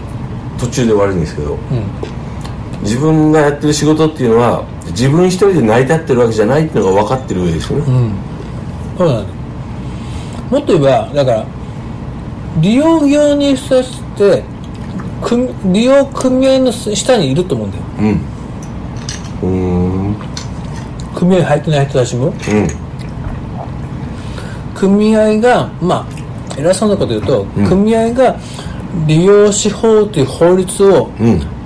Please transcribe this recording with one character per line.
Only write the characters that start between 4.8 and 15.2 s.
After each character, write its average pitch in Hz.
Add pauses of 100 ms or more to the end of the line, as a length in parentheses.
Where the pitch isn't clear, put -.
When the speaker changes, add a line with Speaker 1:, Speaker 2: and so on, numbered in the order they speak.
Speaker 1:
自 107
分 170
一 185
人 196
で 143
成 110
り 131
立 160
っ 160
て 139
る 120
わ 123
け 113
じ 107
ゃ 104
な 135
い 156
っ -
て 131
い -
う 98
の 95
が 104
分 107
か 127
っ -
て -
る 90
上 85
で 80
す 85
よ 80
ね。 -
Speaker 2:
う 131
ん。 120 (840)
そ 185
う 165
な 131
の。 107
も 98 (1300)
っ -
と 285
言 220
え -
ば、 135
だ 143
か 127
ら、 110 (1160)
利 208
用 320
業 294
に 285
さ 254
せ - (160)
て、 202 (800)